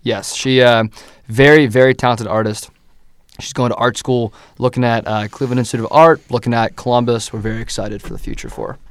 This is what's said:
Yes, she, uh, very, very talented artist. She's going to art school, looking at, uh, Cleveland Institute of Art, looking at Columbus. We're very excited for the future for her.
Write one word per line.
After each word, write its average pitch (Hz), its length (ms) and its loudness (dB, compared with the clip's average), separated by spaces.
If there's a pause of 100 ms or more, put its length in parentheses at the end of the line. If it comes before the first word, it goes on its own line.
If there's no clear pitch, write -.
Yes, 104 320 -6
she, 131 260 2
uh, 117 240 4 (420)
very, 139 400 6
very 127 260 4
talented 120 340 -2
artist. 107 420 -4 (680)
She's - 140 -14
going 123 180 0
to - 40 -4
art 120 220 -2
school, 120 360 -4 (260)
looking 123 240 -2
at, 117 240 0
uh, 107 220 -4
Cleveland 127 300 -4
Institute 113 260 -4
of - 60 -8
Art, 160 380 4
looking 120 240 -2
at 113 220 -2
Columbus. 120 580 -2
We're 110 60 -8
very 110 220 -6
excited 104 400 -8
for - 80 -14
the - 100 -12
future - 300 -10
for - 240 -10
her. - 40 -20 (120)